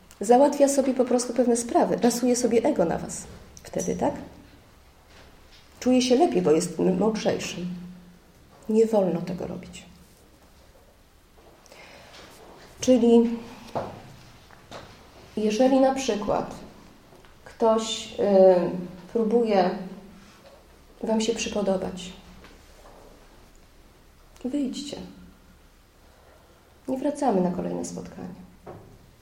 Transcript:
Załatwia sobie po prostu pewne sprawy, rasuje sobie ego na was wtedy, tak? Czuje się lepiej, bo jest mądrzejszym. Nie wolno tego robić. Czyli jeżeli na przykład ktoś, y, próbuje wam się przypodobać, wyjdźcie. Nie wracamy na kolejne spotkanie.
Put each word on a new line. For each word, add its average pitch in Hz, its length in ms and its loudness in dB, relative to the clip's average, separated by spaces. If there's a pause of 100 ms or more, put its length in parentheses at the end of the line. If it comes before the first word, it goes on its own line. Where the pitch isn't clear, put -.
(220)
Załatwia 269 460 4
sobie 262 260 0
po 247 120 0
prostu 247 280 -2
pewne 240 240 2
sprawy, 233 380 0
rasuje 233 400 0
sobie 240 280 2
ego 208 220 2
na 175 120 -2
was - 260 -12 (400)
wtedy, - 320 -6
tak? 277 180 -2 (1700)
Czuje 254 220 2
się 247 140 2
lepiej, 262 260 2
bo 156 100 4
jest 170 280 0
mądrzejszym. 185 880 -2 (1000)
Nie 220 160 4
wolno 190 360 0
tego - 260 -8
robić. - 380 -14 (3000)
Czyli 233 500 6 (2000)
jeżeli 247 420 2
na 262 160 4
przykład - 600 -4 (1040)
ktoś, 226 600 0
y, 190 60 0 (880)
próbuje 214 560 2 (1300)
wam 220 180 0
się 226 140 -2
przypodobać, 185 760 -4 (2250)
wyjdźcie. 269 520 -6 (1900)
Nie 262 100 -6
wracamy 269 440 -2
na 180 100 0
kolejne 175 340 -6
spotkanie. 180 480 -14 (880)